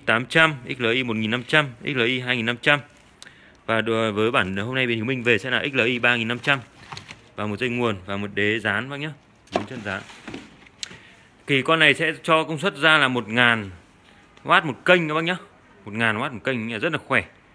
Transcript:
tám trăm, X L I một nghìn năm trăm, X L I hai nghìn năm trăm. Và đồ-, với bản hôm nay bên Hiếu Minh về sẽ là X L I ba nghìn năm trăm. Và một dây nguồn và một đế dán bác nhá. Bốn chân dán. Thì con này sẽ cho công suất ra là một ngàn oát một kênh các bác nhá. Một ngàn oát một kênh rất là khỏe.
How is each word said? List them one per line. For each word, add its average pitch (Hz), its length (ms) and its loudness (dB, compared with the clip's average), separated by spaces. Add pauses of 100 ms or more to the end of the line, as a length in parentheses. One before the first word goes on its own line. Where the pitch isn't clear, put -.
tám 120 200 2
trăm, 160 280 4 (240)
X - 20 -8
L 120 120 0
I 127 120 0
một 113 140 -2
nghìn 110 140 -2
năm 120 160 -2
trăm, 151 180 4 (180)
X 143 120 -4
L 123 60 0
I 127 180 0
hai 123 180 -2
nghìn 113 80 -2
năm 120 160 -2
trăm. 147 180 2 (880)
Và 113 160 0
đồ-, 113 300 0
với 110 200 0
bản 98 260 0
hôm 117 180 -4
nay 131 120 0
bên 117 80 -2
Hiếu 110 100 -4
Minh 127 180 -4
về 117 140 4
sẽ 127 120 -6
là 123 220 0
X 131 40 -4
L 123 60 2
I 120 180 0
ba 120 160 2
nghìn 113 120 -2
năm 120 120 -2
trăm. 139 200 0 (760)
Và 104 120 -4
một 101 120 -4
dây 123 100 -2
nguồn 120 260 0 (100)
và 101 120 -6
một 104 180 -4
đế 104 240 2
dán 110 300 -2
bác 143 80 -10
nhá. 151 140 -8 (440)
Bốn - 100 -2
chân 123 200 -12
dán. 98 160 -6 (1500)
Thì 139 140 2
con 160 180 2
này 151 140 6
sẽ 160 200 -2 (100)
cho 160 200 4
công 151 160 -6
suất 175 160 -4
ra 156 220 4
là 139 100 4
một 120 220 -2
ngàn 113 400 2 (720)
oát 165 220 4
một 131 200 -6
kênh 175 220 6
các 151 60 -4
bác 165 100 0
nhá. 175 140 -2 (480)
Một 104 80 -16
ngàn 110 240 0
oát 135 160 -6
một 101 100 -10
kênh 117 360 -4
rất 165 120 -2
là 147 160 -2
khỏe. 120 160 2 (320)